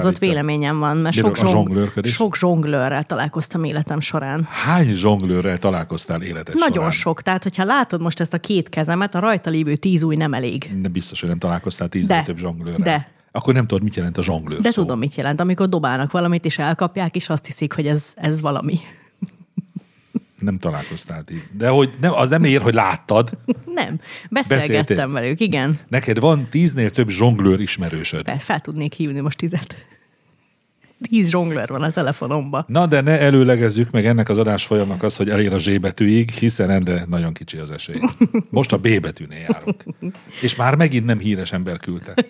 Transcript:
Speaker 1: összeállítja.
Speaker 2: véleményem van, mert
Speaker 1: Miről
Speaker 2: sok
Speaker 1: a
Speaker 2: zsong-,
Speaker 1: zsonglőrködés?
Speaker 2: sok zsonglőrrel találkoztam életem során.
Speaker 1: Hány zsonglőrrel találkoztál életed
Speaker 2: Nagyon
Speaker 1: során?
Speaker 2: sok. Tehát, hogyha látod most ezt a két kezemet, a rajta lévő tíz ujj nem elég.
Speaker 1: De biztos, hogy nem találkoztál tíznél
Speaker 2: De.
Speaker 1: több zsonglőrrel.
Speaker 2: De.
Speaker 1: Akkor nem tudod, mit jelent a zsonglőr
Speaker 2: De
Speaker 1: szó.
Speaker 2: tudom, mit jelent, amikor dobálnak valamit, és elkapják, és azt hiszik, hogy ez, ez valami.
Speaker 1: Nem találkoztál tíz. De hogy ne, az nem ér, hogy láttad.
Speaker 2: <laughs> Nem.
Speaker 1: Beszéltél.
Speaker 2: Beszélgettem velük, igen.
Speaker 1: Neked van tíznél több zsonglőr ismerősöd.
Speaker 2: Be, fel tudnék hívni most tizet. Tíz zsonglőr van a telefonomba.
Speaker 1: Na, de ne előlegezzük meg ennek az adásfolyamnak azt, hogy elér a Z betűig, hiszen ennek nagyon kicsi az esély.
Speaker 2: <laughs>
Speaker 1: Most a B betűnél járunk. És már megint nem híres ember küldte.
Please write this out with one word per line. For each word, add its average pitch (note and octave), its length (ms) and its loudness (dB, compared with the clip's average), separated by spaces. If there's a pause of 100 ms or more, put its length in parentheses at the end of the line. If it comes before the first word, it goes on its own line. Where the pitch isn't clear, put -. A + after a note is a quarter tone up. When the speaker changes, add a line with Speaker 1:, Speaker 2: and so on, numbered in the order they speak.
(120)
Speaker 1:
összeállítja. F#3 160 0
Speaker 2:
véleményem D3+ 500 0
van, D3+ 180 0
mert D#3+ 180 2
Speaker 1:
Miről G#3+ 200 2
Speaker 2:
sok A2+ 100 0
Speaker 1:
a G2 40 4
Speaker 2:
zsong-, G#2+ 180 4
Speaker 1:
zsonglőrködés? G2+ 460 0
Speaker 2:
sok G3 240 -2
zsonglőrrel D3 680 0
találkoztam D#3 600 -4
életem D3+ 360 -2
során. D3 500 -4
Speaker 1:
Hány D3+ 440 2
zsonglőrrel F#2 640 2
találkoztál E2+ 640 -2
életed E2+ 320 -10
Speaker 2:
Nagyon D#4+ 200 2
Speaker 1:
során? E3 160 0
Speaker 2:
sok. D#3+ 320 -2
Tehát, F#3 200 0
hogyha F#3+ 220 -2
látod A#3 360 0
most E3 200 -2
ezt E3+ 140 -2
a E3+ 40 -2
két F3+ 300 -2
kezemet, E3+ 460 -2
a F3 40 0
rajta G3+ 320 0
lévő D#3 260 0
tíz F3+ 260 2
ujj D#3+ 140 0
nem D#3 180 0
elég. A#2 460 -4
Speaker 1:
De F#2+ 80 -2
biztos, F2 320 -6
hogy F2 80 -4
nem E2+ 100 -2
találkoztál F2 500 -4
tíznél F#2+ 300 0
Speaker 2:
De. F#3+ 60 -2
Speaker 1:
több E2+ 140 -6
zsonglőrrel. F2+ 400 -6
Speaker 2:
De. D#3+ 320 0 (220)
Speaker 1:
Akkor B2+ 220 0
nem B2+ 120 2
tudod, G2 160 0
mit G#2 120 -2
jelent F2 240 -4
a - 40 -2
zsonglőr D#2+ 380 -4
Speaker 2:
De G#3+ 100 0
Speaker 1:
szó. G#3 120 0
Speaker 2:
tudom, C3 160 -2
mit C3+ 160 -4
jelent, D3 260 -2
amikor F3+ 280 0
dobálnak C#3+ 420 0
valamit, F3 340 0
és D#3+ 140 -2
elkapják, E3 580 -2
és F3 120 -6
azt D#3 180 -4
hiszik, - 260 -4
hogy D3+ 140 -2
ez, D3+ 280 0
ez D#3 260 -2
valami. D3+ 380 -2 (1600)
Speaker 1:
Nem G2 200 -4
találkoztál D#2+ 680 -8
tíz. E2 140 -12 (200)
De A#2 100 0
hogy C3+ 220 4 (100)
ne, E3+ 160 2
az C3 120 2
nem D#3+ 160 4
ér, C3+ 180 4
hogy A2+ 120 4
láttad. A2 560 4 (220)
Speaker 2:
<laughs> E4+ 220 -6
Nem. E3 260 -4 (300)
Speaker 1:
Beszéltél. A3+ 280 2
Speaker 2:
Beszélgettem C#3 540 0
velük, C3 280 -2
igen. D#3 380 0 (100)
Speaker 1:
Neked A#2+ 300 0
van C#3+ 320 4
tíznél C3+ 400 2
több A#2+ 180 2
zsonglőr G2 520 4
ismerősöd. D#2+ 640 -4
Speaker 2:
Be, B2+ 140 -4
fel D#3 220 -2
tudnék D3+ 320 -6
hívni C#3+ 280 -4
most C#3+ 180 -4
tizet. E3+ 360 -6 (1300)
Tíz G#3 220 4
zsonglőr E3 380 -2
van C#3+ 140 -4
a D#3 80 0
telefonomba. C#3+ 800 -2
Speaker 1:
Na, E3 180 4
de D3+ 140 4
ne D3+ 180 4
előlegezzük B2 720 6
meg A2 160 2
ennek A#2 220 4
az G#2 100 2
adásfolyamnak G2+ 640 0
azt, G#2+ 140 0
hogy G2+ 120 0
elér G#2 240 2
a F#2+ 60 2
Z G2 200 2
betűig, G#2+ 520 2
hiszen A2+ 400 0
ennek F2 380 0
nagyon E2+ 240 -2
kicsi D#2+ 260 -12
az D#2 120 -10
esély. - 300 -10 (300)
Speaker 2:
<laughs> G#3+ 200 -2
Speaker 1:
Most B2+ 220 2
a G2+ 60 2
B G2+ 220 4
betűnél D2+ 380 -10
járunk. - 460 -4 (560)
És B2 160 -2
már B2 180 2
megint C#3+ 300 2
nem A2+ 140 2
híres G2 340 -2
ember F2+ 260 -4
küldte. F2+ 360 -10 (140)